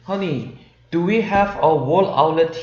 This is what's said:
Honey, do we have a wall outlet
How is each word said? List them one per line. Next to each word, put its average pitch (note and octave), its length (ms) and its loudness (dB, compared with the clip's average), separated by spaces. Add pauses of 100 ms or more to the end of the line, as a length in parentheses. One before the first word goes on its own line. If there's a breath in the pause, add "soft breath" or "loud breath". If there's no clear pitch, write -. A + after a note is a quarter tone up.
Honey, F3 480 -6 (340 loud breath)
do E3+ 160 -2
we G#3+ 100 2
have G3+ 460 0
a D#3 80 4
wall D#3 360 2
outlet D#3+ 560 0